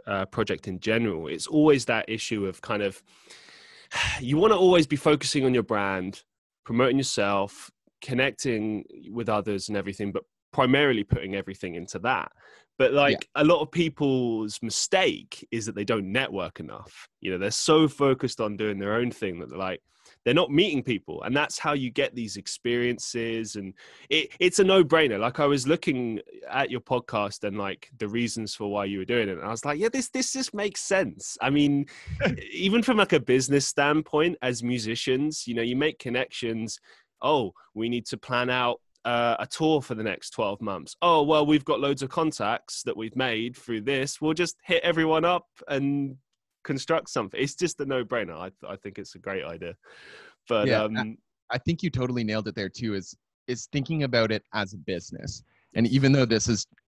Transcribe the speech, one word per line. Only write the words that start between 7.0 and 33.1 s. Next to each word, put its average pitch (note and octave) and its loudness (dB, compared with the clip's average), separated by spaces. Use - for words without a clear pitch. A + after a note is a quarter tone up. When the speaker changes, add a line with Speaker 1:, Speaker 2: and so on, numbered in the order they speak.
Speaker 1:
connecting A2+ -2
with A2 -6
others G#2 0
and G#2 -4
everything, G2 -6
but F#2+ -4
primarily C3 4
putting - -2
everything F#2+ -8
into F2 -10
that. G2 -2
But, B2+ 4
Speaker 2:
Yeah. C#3+ 4
Speaker 1:
like, - 2
a D3+ 4
lot D#3+ 6
of D3 -6
people's C3 0
mistake - -2
is A2+ -4
that A2 -8
they G#2 -4
don't G2 -2
network G2 -4
enough. - -16
You F2+ -6
know, F2+ -2
they're G2 -2
so D#3 4
focused C3+ 0
on G#2+ -4
doing G#2 -2
their G2+ -2
own A#2+ 0
thing F#2 -6
that D2 -12
they're, C2+ -12
like, F#2 -6
they're A#2+ 4
not E3 4
meeting D3+ 2
people. F2+ -4
And B2 -2
that's D3 -2
how D#3 -2
you C3+ -2
get C3+ -2
these A2 -8
experiences. A#2 -4
And G2 -10
it, D3+ 0
it's F3+ 4
a G3+ 8
no-brainer. D#3+ 6
Like, A#2+ -2
I D3 4
was C#3 2
looking B2+ 0
at C3 0
your A#2+ -6
podcast G#2+ -4
and, G2+ -4
like, G2 -8
the G#2+ -4
reasons A2+ -4
for G#2 -6
why G2+ -2
you G2 -4
were F#2 -6
doing A#2 0
it. F2+ -6
And C#2 -8
I G#2+ -4
was A2+ -6
like, D3 -2
"Yeah, G#3+ 0
this, B3+ -4
this B3+ -4
just C4 -6
makes G3+ -4
sense." F#3 -2
I A#2+ 0
mean, C#3+ 2
Speaker 2:
<laughs> C3 -4
Speaker 1:
even G3 2
from, B3 2
like, G3 4